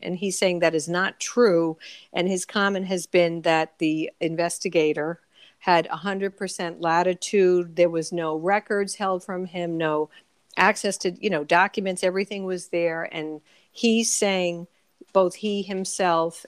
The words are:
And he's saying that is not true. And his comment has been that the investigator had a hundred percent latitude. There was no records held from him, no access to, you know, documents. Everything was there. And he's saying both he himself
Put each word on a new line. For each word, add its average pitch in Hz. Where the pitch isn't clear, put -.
And 180
he's 185
saying 180
that 165
is 156
not 180
true. 170
And 180
his 185
comment 196
has 180
been 170
that 160
the 156
investigator 165
had 170
a -
hundred 190
percent 170
latitude. 175
There 175
was 165
no 160
records 202
held 190
from 185
him, 170
no 156
access 196
to, 180
you 202
know, 151
documents. 185
Everything 196
was 185
there. 170
And 156
he's 226
saying 180
both 185
he 202
himself 180